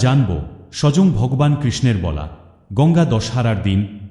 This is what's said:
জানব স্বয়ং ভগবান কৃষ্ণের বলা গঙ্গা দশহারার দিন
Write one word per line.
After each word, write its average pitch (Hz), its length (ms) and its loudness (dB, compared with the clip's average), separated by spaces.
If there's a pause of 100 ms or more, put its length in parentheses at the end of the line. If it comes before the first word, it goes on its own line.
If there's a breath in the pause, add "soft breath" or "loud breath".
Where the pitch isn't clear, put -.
জানব 127 260 2 (420)
স্বয়ং 151 400 2
ভগবান 131 440 0
কৃষ্ণের 120 460 0
বলা 76 240 -4 (460)
গঙ্গা 160 340 2
দশহারার 117 580 0
দিন 98 160 2 (320)